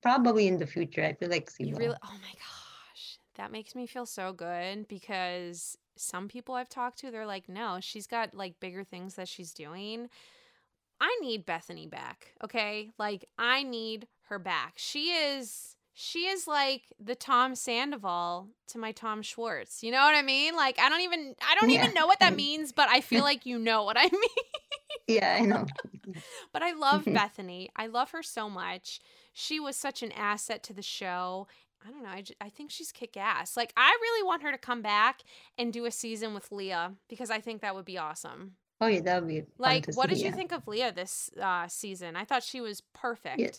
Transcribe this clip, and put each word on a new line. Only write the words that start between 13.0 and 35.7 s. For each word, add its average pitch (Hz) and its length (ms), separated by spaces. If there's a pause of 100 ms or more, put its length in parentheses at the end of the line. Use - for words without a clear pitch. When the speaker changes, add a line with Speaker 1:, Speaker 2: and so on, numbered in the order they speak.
Speaker 2:
I 262 260
need 226 440 (160)
her 202 160
back. 170 380
She 302 340
is, 285 640 (160)
she - 340
is 381 200
like 277 520
the 214 160
Tom 254 400
Sandoval 196 960 (200)
to - 100
my 220 140
Tom 214 280
Schwartz. 208 640
You 226 80
know 262 120
what 302 120
I 294 80
mean? 277 320
Like, 269 240
I 254 100
don't 330 120
even, 330 400
I 285 140
don't 370 160
Speaker 1:
Yeah. - 0
Speaker 2:
even - 220
know 320 140
what 392 140
that 359 120
Speaker 1:
Mm. - 40
Speaker 2:
means, 294 360
but 277 160
I 254 120
feel 240 220
Speaker 1:
<laughs> - 20
Speaker 2:
like 285 200
you 247 140
know 226 240
what 214 160
I 277 40
<laughs> 370 80
mean. 415 180 (800)
Speaker 1:
Yeah, 190 320
I 233 60
know. - 200 (840)
Speaker 2:
But - 120
I 349 100
love 302 340
Speaker 1:
Mm-hmm. - 40
Speaker 2:
Bethany. 185 640
I 220 120
love 240 240
her 330 120
so 214 260
much. 180 500 (340)
She - 260
was 277 160
such - 280
an 226 80
asset 208 520
to 208 100
the 196 80
show. 185 680 (380)
I 214 60
don't 285 120
know. 208 60
I, 190 120
j-, - 200
I 208 80
think 294 220
she's - 200
kick-ass. - 640
Like, 233 200
I 294 240
really 453 220
want 339 200
her 294 80
to 262 60
come 240 240
back 214 400 (360)
and 240 140